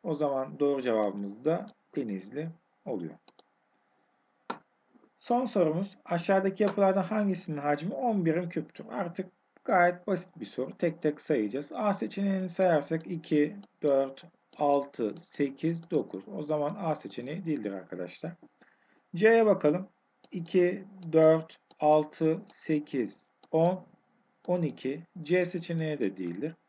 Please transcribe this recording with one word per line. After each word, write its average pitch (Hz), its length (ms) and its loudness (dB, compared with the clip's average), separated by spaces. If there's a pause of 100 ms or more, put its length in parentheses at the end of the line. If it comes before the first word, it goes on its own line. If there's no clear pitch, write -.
O 160 120 -4
zaman 139 460 -2
doğru 143 220 2
cevabımız 104 640 0
da 165 220 0 (300)
Denizli 117 520 -6 (360)
oluyor. 87 300 -6 (2000)
Son 247 280 0
sorumuz, 175 580 0
aşağıdaki 190 580 0
yapılardan 196 400 4
hangisinin 185 540 -2
hacmi 147 380 -2
on 226 300 0
birim 170 240 2
küptür? - 420 -8
Artık 180 400 -6 (340)
gayet 175 420 4
basit - 340 -4
bir 104 60 -8
soru. - 320 -8
Tek 165 240 -2
tek 147 180 0
sayacağız. 127 520 -2
A 202 220 0
seçeneğini 190 540 -2
sayarsak 165 580 0
iki, 151 500 0 (260)
dört, 135 420 0 (340)
altı, 139 600 0
sekiz, 160 720 -4
dokuz. 113 380 -2
O 185 140 -8
zaman 151 360 -2
A 165 160 -2
seçeneği 151 520 -10
değildir 113 260 -4
arkadaşlar. 90 600 -10 (840)
C'ye 220 320 6
bakalım. 190 420 2 (440)
İki, 180 520 0 (280)
dört, 160 480 6 (200)
altı, 156 680 2
sekiz, - 800 -4 (240)
on, 175 360 2 (600)
on 180 160 0
iki. 139 400 -4 (200)
C 175 240 2
seçeneği 165 520 -4
de 101 180 -2
değildir. 98 380 -6 (140)